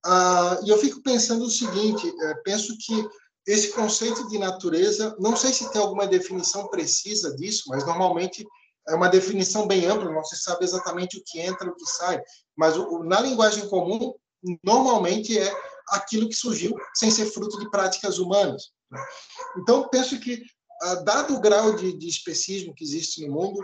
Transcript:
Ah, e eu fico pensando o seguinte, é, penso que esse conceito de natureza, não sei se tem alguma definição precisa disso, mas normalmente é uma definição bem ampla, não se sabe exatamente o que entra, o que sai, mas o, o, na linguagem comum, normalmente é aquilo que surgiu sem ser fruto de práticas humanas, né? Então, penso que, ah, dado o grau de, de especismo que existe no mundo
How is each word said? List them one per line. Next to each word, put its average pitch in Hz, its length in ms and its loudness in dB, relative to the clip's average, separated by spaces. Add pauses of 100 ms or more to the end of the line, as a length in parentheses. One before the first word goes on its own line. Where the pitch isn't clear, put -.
Ah, 180 580 6
e 202 60 -2
eu 214 80 8
fico 269 240 0
pensando 233 420 2
o 247 60 -4
seguinte, 202 720 0
é, 156 140 -2
penso 214 420 -4
que 220 320 -4 (360)
esse 208 280 2
conceito 226 560 -2
de 214 80 -6
natureza, 190 800 0
não 220 160 2
sei 262 160 2
se 233 200 -4
tem 214 100 0
alguma 196 260 0
definição 185 600 -2
precisa 170 680 -2
disso, 202 320 -6
mas 135 180 -4
normalmente 180 600 0 (420)
é 160 80 0
uma 180 140 4
definição 190 580 2
bem 185 180 4
ampla, 190 260 0
não 156 120 -2
se - 140 -10
sabe 180 260 -2
exatamente 180 540 -4
o - 80 -16
que 170 140 -12
entra, 180 280 -4
o 175 80 -8
que 160 100 -16
sai, 175 360 -2 (340)
mas 160 220 4
o, 185 60 -2
o, 170 200 -4
na 185 160 4
linguagem 214 480 2
comum, 202 460 -2 (500)
normalmente 220 760 2
é 196 140 0 (380)
aquilo 214 400 -2
que - 60 -8
surgiu 220 400 -4 (180)
sem 220 160 2
ser 220 160 2
fruto 208 340 -8
de 214 100 -10
práticas 190 500 -2
humanas, 185 520 0 (200)
né? 185 120 -10 (540)
Então, 254 320 4
penso 254 300 0
que, 240 240 -8 (400)
ah, 180 120 0
dado 277 400 2
o 196 60 -4
grau 208 340 6
de, 180 220 -4
de 160 100 -10
especismo 170 680 -6
que 147 100 -16
existe 156 420 -6
no 139 80 -6
mundo 196 300 -4